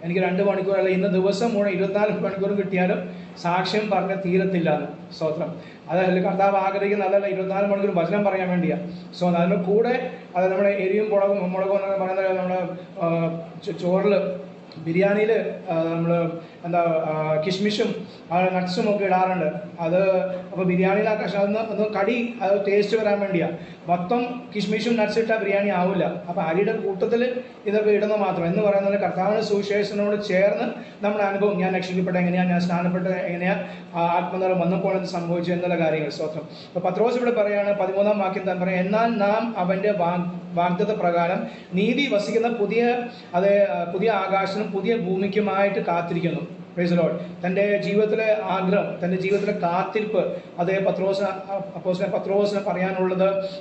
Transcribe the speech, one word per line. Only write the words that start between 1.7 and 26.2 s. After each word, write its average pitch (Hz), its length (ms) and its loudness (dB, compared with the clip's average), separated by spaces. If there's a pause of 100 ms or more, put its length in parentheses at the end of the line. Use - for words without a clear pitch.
ഇരുപത്തിനാല് 196 480 0
മണിക്കൂർ 190 320 -2
കിട്ടിയാലും 180 640 0 (280)
സാക്ഷ്യം 185 480 0
പറഞ്ഞ് 190 240 0 (100)
തീരത്തില്ല" 175 500 2
എന്ന്. - 400 -8
സ്തോത്രം. 160 400 -4 (360)
അതല്ല 185 400 2
കർത്താവ് 196 260 4
ആഗ്രഹിക്കുന്ന, 196 480 0
അതല്ല 196 220 2
ഇരുപത്തിനാല് 190 400 0
മണിക്കൂർ 196 380 2
വചനം 202 200 0
പറയാൻ 185 240 0
വേണ്ടിയാ. 165 280 0 (440)
So 175 140 2
അതിന് 180 300 2
കൂടെ 233 460 2 (260)
അത് 185 140 2
നമ്മുടെ 196 200 2
എരിയും 202 400 0
മുളകും, 196 420 2
മുളകും 196 240 0
എന്നൊക്കെ 190 280 0
പറയുന്നത് 190 340 0
നമ്മുടെ, 180 300 -2 (360)
ആ, 165 340 0 (280)
ചോ-, 185 120 -6
ചോറിൽ 190 520 2 (480)
ബിരിയാണിയിൽ, 196 540 2 (380)
ആ, 170 40 0
നമ്മൾ 165 560 0 (340)
എന്താ, 175 160 0
ആ, 160 680 0
കിഷ്മിഷും 202 480 0 (380)
ആ 175 80 2
നട്ട്സും 185 540 0
ഒക്കെ 202 100 -2
ഇടാറുണ്ട്. 185 480 2 (280)
അത് 170 220 2 (200)
അപ്പോൾ 185 420 -4
ബിരിയാണിയിൽ 190 440 2
ആ 214 60 2
കഷ്ണം 196 280 -2
ഒന്ന്, 208 180 0
ഒന്ന് 214 240 -2 (160)
കടി, 233 420 0
അത് 196 240 2
ടേസ്റ്റ് 202 300 2
വരാൻ 208 240 2
വേണ്ടിയാ. 190 300 0 (380)
മൊത്തം 240 540 0 (140)
കിഷ്മിഷും 214 400 0
നട്ട്സ് 214 220 0
ഇട്ടാൽ 226 180 2
ബിരിയാണി 202 320 0
ആവില്ല. 185 360 2 (240)